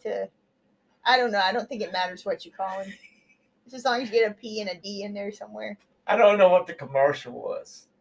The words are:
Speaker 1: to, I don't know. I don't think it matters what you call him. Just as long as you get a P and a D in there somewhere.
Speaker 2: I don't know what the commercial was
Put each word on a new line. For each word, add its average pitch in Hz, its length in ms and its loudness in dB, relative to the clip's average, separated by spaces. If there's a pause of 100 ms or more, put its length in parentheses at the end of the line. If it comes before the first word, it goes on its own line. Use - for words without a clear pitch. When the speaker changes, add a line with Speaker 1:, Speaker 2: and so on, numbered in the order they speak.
Speaker 1:
to, 196 240 -6 (760)
I 254 120 6
don't 247 140 0
know. 202 100 0
I 190 100 2
don't 233 180 -4
think 226 140 -8
it 175 80 -8
matters 185 340 -6
what 196 200 -6
you 170 60 -20
call 190 300 -8
him. 196 120 -12 (720)
Just - 100 -20
as 254 100 -8
long 247 160 0
as 240 100 -8
you 226 80 2
get 220 120 4
a - 20 -14
P 214 280 -10
and 196 100 -8
a 180 40 -12
D 196 280 -12
in 202 100 -10
there 202 180 -8
somewhere. 214 460 -14 (300)
Speaker 2:
I 208 80 2
don't 208 240 8
know 185 100 10
what 180 160 6
the 165 80 -12
commercial 135 600 0
was - 540 -12 (140)